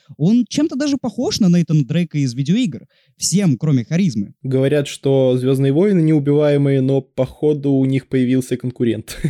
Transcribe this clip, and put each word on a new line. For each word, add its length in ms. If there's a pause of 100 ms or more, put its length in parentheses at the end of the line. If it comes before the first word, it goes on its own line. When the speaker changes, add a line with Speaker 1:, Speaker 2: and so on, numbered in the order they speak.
(160)
Speaker 1:
он 320
чем-то 280
даже 200
похож 440
на 80
Нейтана 360
Дрейка 340
из 160
видеоигр. 520 (300)
Всем, 400
кроме 280
харизмы. 580
Speaker 2:
Говорят, 440
что 520
«Звездные 340
войны» 300
неубиваемые, 800
но, 180
походу, 720
у 140
них 220
появился 480
конкурент. 600 (120)